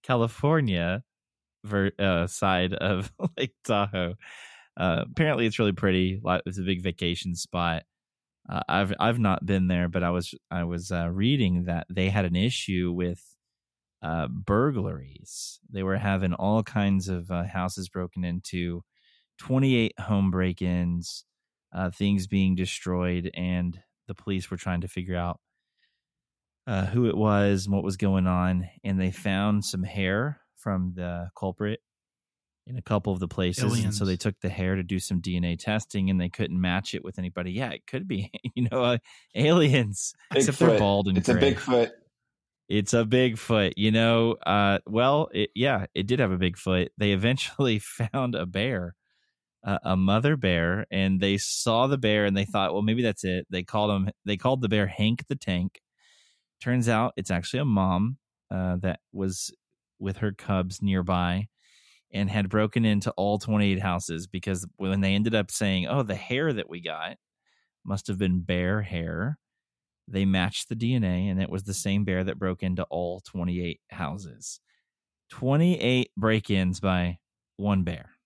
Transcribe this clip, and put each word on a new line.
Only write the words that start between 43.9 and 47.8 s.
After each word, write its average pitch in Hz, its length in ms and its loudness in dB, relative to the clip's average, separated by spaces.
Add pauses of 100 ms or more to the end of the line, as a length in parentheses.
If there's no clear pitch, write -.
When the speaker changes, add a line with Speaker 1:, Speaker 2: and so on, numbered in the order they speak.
Speaker 1:
know. 117 420 4 (120)
Uh, 101 420 4
well, 131 460 2
it, 104 200 0
yeah, 120 400 0
it 101 140 -2
did 127 120 2
have 107 120 2
a 92 60 0
Bigfoot. 90 500 0 (100)
They 104 140 2
eventually 117 680 0
<laughs> - 0 -
found 123 560 -4